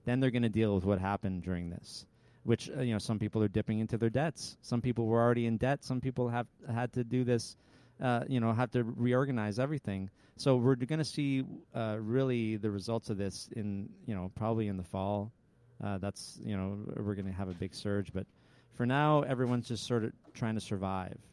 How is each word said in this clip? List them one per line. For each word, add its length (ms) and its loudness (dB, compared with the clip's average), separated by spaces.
then 140 2
they're 100 6
gonna 180 4
deal 260 4
with 100 4
what 140 4
happened 440 -2
during 280 -2
this. 360 -12
Which, 300 0
uh, 60 -4
you 140 0
know, 40 0
some 200 -2
people 240 0
are 60 4
dipping 320 0
into 180 -2
their 100 2
debts. 540 -2
Some 180 -2
people 260 0
were 140 4
already 240 4
in 140 2
debt. 260 0
Some 160 -2
people 300 -2
have 160 -2
had 220 0
to 100 0
do 200 0
this, 320 0
uh, 260 2
you 140 0
know, 140 4
have 160 0
to 140 2
reorganize 760 0
everything. 500 -2
So 200 4
we're 200 6
gonna 280 0
see, 400 0
uh, 260 -2
really 560 2
the 140 0
results 400 -2
of 80 -2
this 380 -4
in, 340 -4
you 80 -4
know, 220 -4
probably 320 0
in 100 -4
the 40 -4
fall. 500 -2
Uh, 140 -4
that's, 440 -8
you 140 -4
know, 220 -2
we're 180 -2
gonna 180 -4
have 180 -4
a 40 -6
big 200 -6
surge. 400 -2
But 120 -4
for 140 -2
now, 340 4
everyone's 480 0
just 180 -4
sort 180 0
of 80 -4
trying 220 -2
to 80 -2
survive. 560 -4